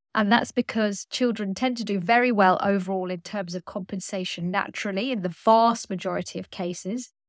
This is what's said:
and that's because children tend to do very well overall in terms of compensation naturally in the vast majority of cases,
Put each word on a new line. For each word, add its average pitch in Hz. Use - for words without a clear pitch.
and 214
that's -
because 214
children 214
tend 247
to 233
do 202
very 240
well 190
overall 190
in 180
terms 180
of 180
compensation 185
naturally 196
in 220
the 180
vast 226
majority 180
of 185
cases, 185